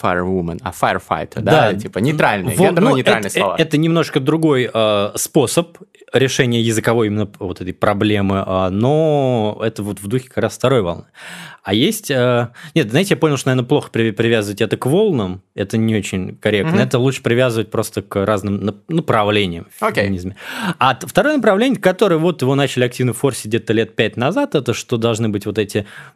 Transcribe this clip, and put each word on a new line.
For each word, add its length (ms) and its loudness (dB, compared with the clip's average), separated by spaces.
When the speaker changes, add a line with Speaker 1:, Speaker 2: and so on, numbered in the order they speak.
Speaker 1:
firewoman, 600 -2
а 80 -8
firefighter, 680 -2
да? 320 4
Speaker 2:
Да. 20 -2
Speaker 1:
Типа 240 -8
нейтральные, 580 0
Speaker 2:
Вот, 120 4
Speaker 1:
гендерно 220 2
Speaker 2:
ну, 60 2
Speaker 1:
нейтральные 320 0
Speaker 2:
это, 100 -4
Speaker 1:
слова. 200 0
Speaker 2:
э, 40 4
это 140 -2
немножко 440 2
другой, 520 0
э, 440 2
способ 600 0
решения 500 2
языковой 460 2
именно 200 -2
вот 200 -8
этой 140 -8
проблемы, 720 0
а, 240 0
но 920 0
это 200 -4
вот 180 -6
в 60 -10
духе 220 -6
как 160 -12
раз 100 -2
второй 260 0
волны. 260 -4
А 100 -4
есть... 360 0
э, 400 0
нет, 160 0
знаете, 240 2
я 20 -4
понял, 200 2
что, 120 -2
наверное, 180 2
плохо 240 0
при-, 220 0
привязывать 480 0
это 160 0
к 100 -4
волнам, 560 0
это 220 -4
не 180 2
очень 400 -6
корректно, 380 0
Speaker 1:
Мгм. 80 4
Speaker 2:
это 180 0
лучше 220 -2
привязывать 480 0
просто 320 -4
к 240 -2
разным 340 0
нап-, 280 -6
направлениям 800 0
в 60 -10
Speaker 1:
Окей. 220 0
Speaker 2:
феминизме. 320 -6
А 160 2
т-, 140 -12
второе 280 2
направление, 440 2
которое 380 4
вот 240 0
его 120 2
начали 300 2
активно 300 -2
форсить 320 -2
где-то 260 -2
лет 240 0
пять 220 0
назад, 360 0
это 200 0
что 240 -4
должны 320 0
быть 160 -4
вот 120 -6
эти 280 -2